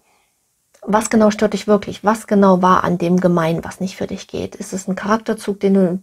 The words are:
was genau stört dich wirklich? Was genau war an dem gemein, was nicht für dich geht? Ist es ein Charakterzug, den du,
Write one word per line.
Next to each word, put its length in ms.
was 280
genau 200
stört 240
dich 140
wirklich? 360
Was 220
genau 360
war 220
an 140
dem 220
gemein, 440
was 180
nicht 160
für 100
dich 200
geht? 280
Ist 180
es 140
ein 80
Charakterzug, 640
den 140
du, 300